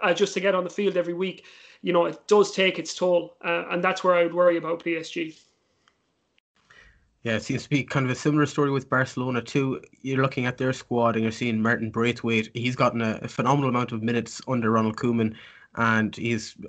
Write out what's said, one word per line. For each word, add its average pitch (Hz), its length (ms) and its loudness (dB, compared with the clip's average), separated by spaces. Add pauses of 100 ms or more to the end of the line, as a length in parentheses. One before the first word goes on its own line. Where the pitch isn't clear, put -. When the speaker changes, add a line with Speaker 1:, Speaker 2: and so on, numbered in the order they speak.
Speaker 1:
uh, 185 100 4
just 190 220 2
to 196 60 -2
get 190 140 2
on 185 100 0
the 175 60 -6
field 190 280 0
every 170 160 -2
week, 180 320 -6 (340)
you 180 140 -2
know, 170 100 4
it 156 220 -6
does 208 260 4
take 185 260 2
its 160 160 -10
toll. 175 480 0
Uh, 170 280 -2
and 175 120 -2
that's 190 220 0
where 180 100 6
I 175 80 4
would 170 120 0
worry 175 240 4
about 165 260 -6
P 165 140 -2
S 160 100 -10
G. 160 260 -8 (1900)
Speaker 2:
Yeah, 113 120 0
it 107 80 -2
seems 131 220 -4
to - 40 -20
be 139 140 2
kind 131 240 -2
of 127 60 0
a - 20 0
similar 151 320 2
story 143 240 0
with 135 180 -4
Barcelona 127 540 -2
too. 135 400 -2 (180)
You're 135 220 0
looking 131 240 0
at 123 120 -4
their 131 140 0
squad 117 440 0
and 110 80 0
you're 110 80 0
seeing 113 280 -2
Martin 113 300 0
Braithwaite. 117 640 0
He's 123 220 -4
gotten 117 260 2
a, 110 180 -2
a - 60 -10
phenomenal 135 420 0
amount 123 220 0
of 113 100 -6
minutes 117 460 -4
under 120 240 0
Ronald 110 260 2
Koeman, 113 380 0 (400)
and 110 400 2
he's 117 400 -4 (140)